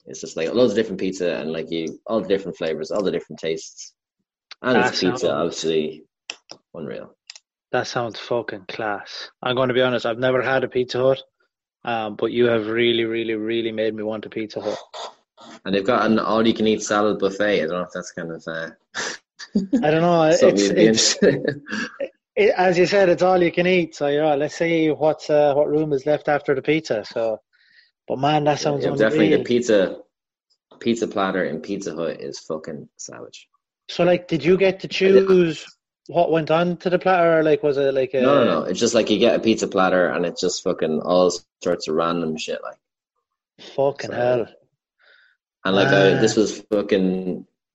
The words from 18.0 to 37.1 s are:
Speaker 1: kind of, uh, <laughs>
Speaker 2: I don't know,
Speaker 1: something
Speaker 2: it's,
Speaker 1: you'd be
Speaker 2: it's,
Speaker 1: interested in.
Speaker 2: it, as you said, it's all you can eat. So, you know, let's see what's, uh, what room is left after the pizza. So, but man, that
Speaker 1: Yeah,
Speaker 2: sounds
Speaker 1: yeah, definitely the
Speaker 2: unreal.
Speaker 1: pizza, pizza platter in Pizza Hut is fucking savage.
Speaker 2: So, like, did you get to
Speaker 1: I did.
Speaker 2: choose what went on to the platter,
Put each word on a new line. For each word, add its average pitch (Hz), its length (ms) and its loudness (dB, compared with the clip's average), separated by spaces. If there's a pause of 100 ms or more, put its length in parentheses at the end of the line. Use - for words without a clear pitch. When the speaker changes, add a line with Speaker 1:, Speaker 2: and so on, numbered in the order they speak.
Speaker 1:
kind 82 200 -12
of, 80 140 -14
uh, 80 240 -10 (240)
<laughs> - 880 -6
Speaker 2:
I 151 60 4
don't 160 120 4
know, 170 300 4
Speaker 1:
something 180 220 4
Speaker 2:
it's, 101 140 2
Speaker 1:
you'd - 80 0
be 208 100 6
Speaker 2:
it's, 226 280 4
Speaker 1:
interested 151 200 4
in. - 280 -4 (760)
Speaker 2:
it, 294 200 4
as 180 220 2
you 180 80 6
said, 196 220 4
it's 175 140 2
all 180 200 4
you 165 100 2
can 175 140 0
eat. 180 280 2
So, 143 140 -4
you 147 120 2
know, 151 160 2
let's 143 200 -2
see 165 340 2
what's, 147 400 -2
uh, 147 240 4
what 147 140 2
room 151 240 0
is 135 140 -4
left 151 220 -2
after 143 260 0
the 131 80 -6
pizza. 147 420 -2
So, 113 340 -4 (720)
but 127 100 -4
man, 147 260 2
that 147 80 2
Speaker 1:
Yeah, 139 40 0
Speaker 2:
sounds 143 280 -2
Speaker 1:
yeah, 127 80 0
definitely 110 360 2
the - 60 4
Speaker 2:
unreal. 123 100 2
Speaker 1:
pizza, 110 520 2 (840)
pizza 113 280 0
platter 95 360 -2
in 78 160 -6
Pizza 90 340 -8
Hut 80 260 -6
is 69 200 -12
fucking 78 480 -10 (100)
savage. - 500 -18 (420)
Speaker 2:
So, 170 140 0
like, 180 240 2
did 147 160 -2
you 185 120 4
get 190 240 2
to 185 60 -12
Speaker 1:
I - 20 -10
did. 190 400 6
Speaker 2:
choose 175 380 2 (420)
what 170 220 2
went 156 200 0
on 170 280 2
to 185 120 -4
the 180 80 2
platter, 170 400 4